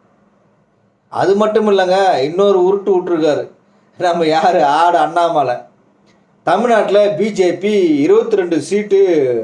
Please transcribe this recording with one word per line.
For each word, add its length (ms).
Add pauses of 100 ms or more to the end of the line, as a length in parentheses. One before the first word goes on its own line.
(1080)
அது 260
மட்டும் 340
இல்லைங்க, 480
இன்னொரு 420
உருட்டு 300
விட்டுருக்காரு. 640 (460)
நம்ம 280
யாரு? 400
ஆடு 320
அண்ணாமலை. 580 (880)
தமிழ்நாட்டுல 680
பி 220
ஜே 220
பி 440
இருபத்தி 380
ரெண்டு 260
சீட்டு 380 (440)